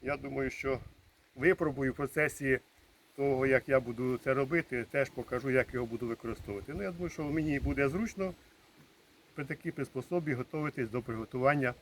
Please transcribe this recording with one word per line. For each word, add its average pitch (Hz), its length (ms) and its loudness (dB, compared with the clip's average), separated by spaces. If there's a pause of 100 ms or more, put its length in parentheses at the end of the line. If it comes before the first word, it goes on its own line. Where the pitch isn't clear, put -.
я 139 140 -2
думаю, 135 340 -2
що 135 280 -2 (560)
випробую 139 580 2
в - 40 -6
процесі 139 640 0 (560)
того, 135 300 4
як 131 220 4
я 135 120 6
буду 123 440 -2
це 135 100 2
робити, 139 560 0
теж 139 200 2
покажу, 127 400 -4
як 127 240 4
його 123 120 -2
буду 117 200 -6
використовувати. 113 720 -6
Ну, 196 60 -4
я 196 80 -2
думаю, 170 200 -6
що 156 140 -6
мені 147 360 0
буде 139 280 2
зручно 190 460 -2 (1000)
при 147 80 -6
такій 151 260 -6
приспособі 147 640 -2
готуватись 139 560 -4
до 120 120 -2
приготування 123 800 2